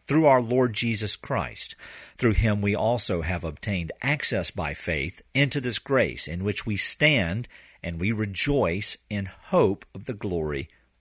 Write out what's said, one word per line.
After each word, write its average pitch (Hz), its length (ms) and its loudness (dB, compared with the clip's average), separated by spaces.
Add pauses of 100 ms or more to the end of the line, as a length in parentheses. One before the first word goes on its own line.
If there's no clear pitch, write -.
through 156 180 4
our 135 160 8
Lord 123 320 2
Jesus 107 440 0
Christ. - 600 -6 (400)
Through 117 160 4
him 104 300 0
we 101 120 2
also 104 460 2
have 85 240 -4
obtained 85 560 -4
access 127 500 -2
by 76 220 -4
faith 80 480 -4 (140)
into 139 260 2
this 123 180 -2
grace 113 480 0
in 87 180 -4
which 101 200 -2
we 101 140 -2
stand, 120 680 0 (360)
and 85 180 -6
we 98 100 0
rejoice 104 840 0 (140)
in 101 160 -4
hope 104 580 0 (100)
of 98 120 -16
the 127 80 -6
glory 80 560 -4 (300)